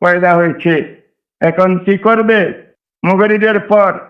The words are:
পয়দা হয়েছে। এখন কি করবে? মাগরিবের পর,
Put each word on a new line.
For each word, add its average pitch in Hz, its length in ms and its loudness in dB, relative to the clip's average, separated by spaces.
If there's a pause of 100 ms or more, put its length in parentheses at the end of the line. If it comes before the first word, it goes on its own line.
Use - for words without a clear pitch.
পয়দা 175 340 2
হয়েছে। 170 640 -2 (420)
এখন 185 380 0
কি 190 200 -2
করবে? 220 540 0 (520)
মাগরিবের 208 560 0
পর, 202 320 0 (180)